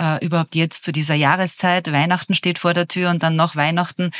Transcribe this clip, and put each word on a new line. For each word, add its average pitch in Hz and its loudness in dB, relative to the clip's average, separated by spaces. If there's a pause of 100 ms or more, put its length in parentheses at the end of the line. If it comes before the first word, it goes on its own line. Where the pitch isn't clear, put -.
äh, 156 -2
überhaupt 165 -2
jetzt 160 -2
zu - -4
dieser 151 0
Jahreszeit. 175 2
Weihnachten 170 0
steht 175 -2
vor 175 2
der 175 0
Tür 180 -2
und 170 -2
dann 160 2
nach 160 0
Weihnachten, 170 0